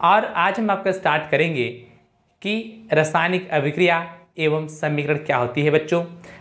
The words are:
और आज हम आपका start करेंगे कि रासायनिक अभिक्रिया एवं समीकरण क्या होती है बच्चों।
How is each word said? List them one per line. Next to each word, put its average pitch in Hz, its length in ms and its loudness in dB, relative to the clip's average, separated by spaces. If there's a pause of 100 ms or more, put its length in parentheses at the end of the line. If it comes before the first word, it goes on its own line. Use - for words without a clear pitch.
और 202 240 4
आज 185 360 -2
हम 214 100 0
आपका 196 220 0
start 156 380 0
करेंगे 143 380 0 (720)
कि 220 500 -6
रासायनिक 165 580 0
अभिक्रिया 165 680 0 (220)
एवं 156 300 0
समीकरण 151 480 -2
क्या 143 200 -2
होती 123 260 0
है 147 80 4
बच्चों। 156 340 2 (360)